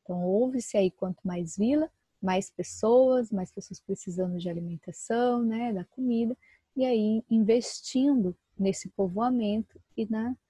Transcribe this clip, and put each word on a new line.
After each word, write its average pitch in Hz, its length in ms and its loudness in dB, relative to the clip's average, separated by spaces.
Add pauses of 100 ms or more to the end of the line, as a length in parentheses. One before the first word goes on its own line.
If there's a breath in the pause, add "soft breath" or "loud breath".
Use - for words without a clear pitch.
Então, 180 220 -6
houve-se 233 520 0
aí 196 140 4
quanto 185 340 -6
mais 175 320 -6
vila, 285 320 2 (320)
mais 190 300 -2
pessoas, 247 800 2
mais 185 200 -4
pessoas - 280 -14
precisando 180 600 -6
de 180 100 -6
alimentação, 180 920 -2
né, 226 280 -2
da 190 140 -4
comida, 240 500 -2 (400 soft breath)
e 262 80 0
aí 220 460 2
investindo 226 1040 2 (220)
nesse 190 320 0
povoamento 214 920 -2 (140)
e 226 140 -2
na 226 260 -2 (140)